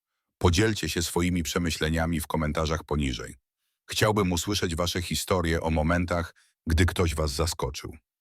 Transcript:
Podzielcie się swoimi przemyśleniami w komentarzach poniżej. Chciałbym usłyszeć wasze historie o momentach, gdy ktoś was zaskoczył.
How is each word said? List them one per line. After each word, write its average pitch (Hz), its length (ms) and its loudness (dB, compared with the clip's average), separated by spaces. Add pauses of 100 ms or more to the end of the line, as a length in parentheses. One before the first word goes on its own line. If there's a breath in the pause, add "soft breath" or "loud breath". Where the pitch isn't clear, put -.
(360)
Podzielcie 87 520 2
się 87 120 -2
swoimi 87 420 0
przemyśleniami 82 760 0
w 76 80 -6
komentarzach 78 560 -2
poniżej. 62 520 -4 (540)
Chciałbym 104 420 2
usłyszeć 87 440 -2
wasze 87 260 -2
historie 82 600 0
o 80 80 -2
momentach, 85 680 0 (320 soft breath)
gdy 85 180 4
ktoś 82 300 2
was 78 160 0
zaskoczył. - 680 -4 (240)